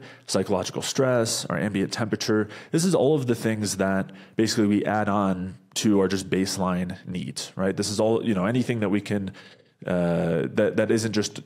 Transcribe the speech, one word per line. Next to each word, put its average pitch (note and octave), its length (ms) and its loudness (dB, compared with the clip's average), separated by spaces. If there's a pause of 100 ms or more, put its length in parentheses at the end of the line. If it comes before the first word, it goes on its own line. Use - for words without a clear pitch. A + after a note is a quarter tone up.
(260)
psychological F#2+ 560 0
stress, B2 640 0
our F2 140 -2
ambient F#2+ 340 0
temperature. G#2+ 560 0 (220)
This E3 120 0
is F3+ 120 2
all C#3 180 4
of C3+ 140 0
the A#2+ 80 2
things G#2+ 420 -2
that F#2+ 340 0 (240)
basically A2 300 2
we G#2 200 4
add G#2 220 0
on F#2+ 520 0 (160)
to G#2 240 4
our F#2+ 80 4
just F#2+ 240 -2
baseline F#2 760 -2
needs, - 500 -8
right? F#2+ 220 -2
This G2+ 140 -2
is G2+ 80 -2
all, A2 260 2
you A2+ 80 0
know, F2+ 120 0
anything A#2+ 340 0
that G#2 100 0
we G2+ 120 2
can, G2+ 300 -4 (540)
uh, E2+ 680 0
that, G#2+ 220 2
that G#2+ 160 0
isn't A2 220 0
just, G2+ 320 -2